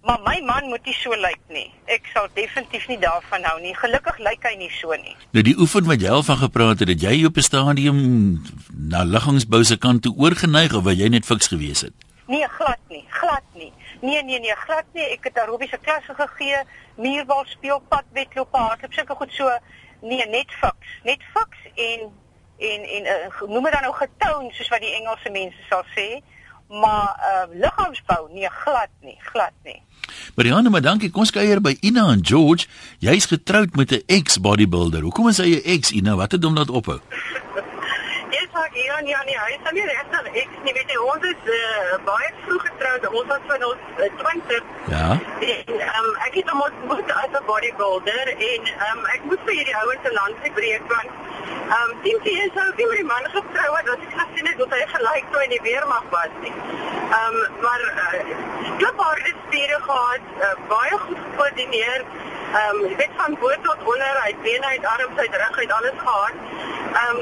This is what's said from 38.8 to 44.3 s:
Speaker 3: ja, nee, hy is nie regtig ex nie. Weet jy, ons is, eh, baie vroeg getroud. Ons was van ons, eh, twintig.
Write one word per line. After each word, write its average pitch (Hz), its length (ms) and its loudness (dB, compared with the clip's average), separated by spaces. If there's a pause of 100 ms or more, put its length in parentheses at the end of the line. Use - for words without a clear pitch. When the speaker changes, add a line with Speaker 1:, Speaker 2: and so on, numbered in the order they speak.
Speaker 3:
ja, 277 180 -2
nee, 269 160 -4
hy 220 140 -4
is 285 200 -6
nie 392 120 -2
regtig 285 500 -4
ex 254 160 -4 (140)
nie. 269 80 -2
Weet 262 180 -4
jy, 254 80 -2
ons 277 260 0
is, 359 180 -4 (100)
eh, 220 420 -2 (100)
baie 226 240 0 (160)
vroeg - 180 -2
getroud. 254 460 -4
Ons 226 180 -2
was 277 200 -4
van 269 180 -2
ons, 247 180 -4 (120)
eh, - 240 0
twintig. 311 440 -2 (260)